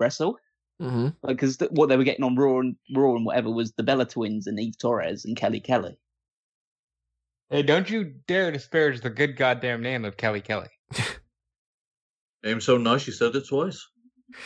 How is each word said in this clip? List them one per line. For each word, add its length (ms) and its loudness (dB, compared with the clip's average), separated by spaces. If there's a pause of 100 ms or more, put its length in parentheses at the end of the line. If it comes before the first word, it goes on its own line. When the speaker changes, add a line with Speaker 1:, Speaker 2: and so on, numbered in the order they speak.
Speaker 1:
wrestle." 360 0 (460)
Speaker 2:
Mm-hmm. 260 0 (140)
Speaker 1:
Like, 160 -2
'cause 200 0
th-, 120 -2
what 180 4
they 80 6
were 80 6
getting 200 0
on 100 0
Raw 240 4
and, 160 0 (200)
Raw 200 4
and 100 -2
whatever 280 0
was 200 -2
the 120 -6
Bella 200 2
Twins 440 -4
and 100 -6
Eve 200 -6
Torres 460 -2
and 120 -6
Kelly 240 -2
Kelly. 360 -2 (1500)
Speaker 3:
Hey, 120 2
don't 260 4
you 260 -4 (120)
dare 240 0
disparage 500 0
the 100 -4
good 260 0
goddamn 440 0
name 240 -4
of 120 -6
Kelly 240 -2
Kelly. 280 -6 (240)
Speaker 4:
<laughs> 60 -10 (1500)
Name's 200 -2
so 140 6
nice, 300 2
you 40 -8
said 220 0
it 140 -4
twice. 360 -4 (600)